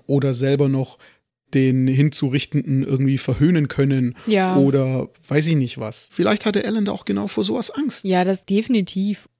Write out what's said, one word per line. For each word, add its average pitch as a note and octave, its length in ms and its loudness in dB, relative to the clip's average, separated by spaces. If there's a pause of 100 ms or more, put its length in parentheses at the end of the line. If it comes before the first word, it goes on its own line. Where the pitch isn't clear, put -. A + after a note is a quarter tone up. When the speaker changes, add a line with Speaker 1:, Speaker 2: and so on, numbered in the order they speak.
Speaker 1:
oder C#3 280 0
selber C#3 340 2
noch C3+ 300 -4 (560)
den C3 320 4
Hinzurichtenden C3+ 960 0
irgendwie C3+ 360 0
verhöhnen D3 500 2
können C3+ 480 0 (100)
Speaker 2:
Ja. F#3+ 300 2
Speaker 1:
oder C3+ 520 2 (200)
weiß D3+ 180 2
ich E3 100 2
nicht C3 220 -2
was. A2 340 -8
Vielleicht G#3 320 0
hatte G#3 200 0
Ellen G#3+ 220 -2
da G3+ 60 -2
auch G3+ 120 -10
genau G3+ 240 -4
vor G#3 160 -4
sowas A3+ 260 -4
Angst. - 340 -4
Speaker 2:
Ja, F#3 200 2
das F#3+ 220 -2
definitiv. G3+ 840 -2 (120)